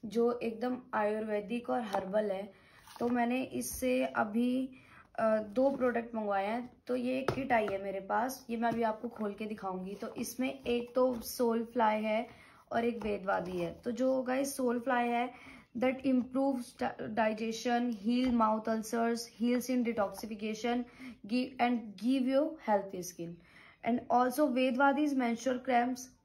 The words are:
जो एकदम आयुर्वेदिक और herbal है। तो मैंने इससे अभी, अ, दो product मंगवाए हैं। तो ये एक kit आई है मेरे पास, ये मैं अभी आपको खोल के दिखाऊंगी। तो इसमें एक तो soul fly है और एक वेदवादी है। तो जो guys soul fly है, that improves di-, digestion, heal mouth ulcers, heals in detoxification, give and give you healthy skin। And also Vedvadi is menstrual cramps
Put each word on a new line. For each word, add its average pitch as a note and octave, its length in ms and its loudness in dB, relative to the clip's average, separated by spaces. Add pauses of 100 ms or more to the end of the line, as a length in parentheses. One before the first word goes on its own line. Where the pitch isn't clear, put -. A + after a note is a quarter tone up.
जो A#3 280 2
एकदम A#3+ 460 -4 (160)
आयुर्वेदिक G#3+ 760 -2
और B3+ 100 0
herbal G3 520 0
है। G3 200 -6 (480)
तो A#3+ 80 0
मैंने A#3+ 340 2
इससे B3+ 640 -2
अभी, B3 640 0 (480)
अ, A3 200 4
दो G#3+ 320 2
product A#3 440 -2
मंगवाए G3+ 320 0
हैं। A#3+ 300 -4 (100)
तो B3+ 100 -2
ये B3+ 220 -2
एक C4+ 120 -2
kit C4+ 220 -2
आई A3 140 4
है G3 160 -4
मेरे G3 180 -4
पास, G#3+ 500 -2
ये A#3 60 -4
मैं A#3 120 0
अभी A3+ 140 0
आपको A3+ 260 -2
खोल G#3 260 -4
के G#3+ 120 -8
दिखाऊंगी। F#3+ 480 -6
तो A3 200 -10
इसमें C4 500 -6
एक A#3+ 300 -2
तो B3+ 260 4
soul A#3 440 0
fly A3 380 2
है A3 260 -2 (440)
और A#3 120 2
एक A3+ 180 -2
वेदवादी F#3+ 560 -2
है। E3+ 160 -2
तो - 160 -6
जो C4 320 2
guys C4 340 -2
soul B3 240 0
fly A#3+ 280 2
है, A#3+ 520 -4 (180)
that B3+ 180 2
improves C4 640 2
di-, - 400 -6
digestion, A3+ 920 0 (120)
heal B3 260 2
mouth A3 360 4
ulcers, A#3 500 0 (240)
heals A#3+ 280 0
in B3 140 2
detoxification, A3 1000 -2 (480)
give B3 140 0 (140)
and B3 180 4 (260)
give C4 180 4
you C4+ 240 4 (240)
healthy G3 320 2
skin। E3+ 280 -10 (580)
And A#3+ 120 2 (120)
also B3 360 4
Vedvadi C4 600 4
is C#4 60 -2
menstrual B3 440 0
cramps B3 420 2 (240)